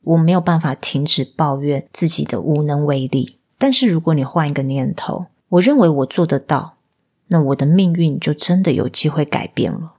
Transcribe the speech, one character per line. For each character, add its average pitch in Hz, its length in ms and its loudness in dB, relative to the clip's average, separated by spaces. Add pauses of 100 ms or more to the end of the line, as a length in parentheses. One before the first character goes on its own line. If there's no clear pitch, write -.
我 165 120 2
没 165 160 4
有 185 80 2
办 165 220 0
法 139 140 -4
停 - 280 -4
止 139 220 -2
抱 139 340 -4
怨 143 320 -2
自 - 160 -2
己 151 160 0
的 - 160 -6
无 151 220 0
能 147 240 -2
为 139 220 -2
力。 - 320 -4 (180)
但 269 160 2
是 254 140 2
如 165 120 2
果 160 140 0
你 143 100 0
换 151 240 -2
一 143 60 -4
个 143 80 -4
念 135 320 -2
头， - 320 -8 (240)
我 180 120 4
认 277 160 4
为 180 120 6
我 139 160 0
做 - 180 -2
得 160 140 0
到， 151 380 -4 (540)
那 165 120 4
我 135 140 2
的 - 100 -2
命 180 280 4
运 165 260 0
就 156 120 -2
真 175 300 0
的 151 120 2
有 123 140 0
机 - 220 -2
会 143 160 -2
改 - 220 -6
变 - 240 -4
了。 160 280 -10